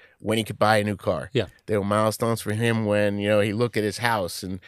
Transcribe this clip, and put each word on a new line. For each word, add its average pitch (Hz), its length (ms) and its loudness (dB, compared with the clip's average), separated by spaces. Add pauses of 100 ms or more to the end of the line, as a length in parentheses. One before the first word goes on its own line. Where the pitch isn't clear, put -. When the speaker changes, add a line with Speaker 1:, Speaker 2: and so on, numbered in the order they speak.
(180)
Speaker 1:
when 104 200 -2
he 110 60 0
could - 140 -8
buy 107 200 4
a 104 60 2
new 104 120 -2
car. 85 360 -4
Speaker 2:
Yeah. 113 140 0 (200)
Speaker 1:
There 107 140 0
were 95 60 0
milestones 110 540 0
for 104 120 -4
him 113 340 0
when, 104 320 0
you 101 100 0
know, 104 120 4
he 104 120 0
looked 113 240 -2
at 107 80 2
his 101 140 -4
house, 110 440 -2
and 95 260 -8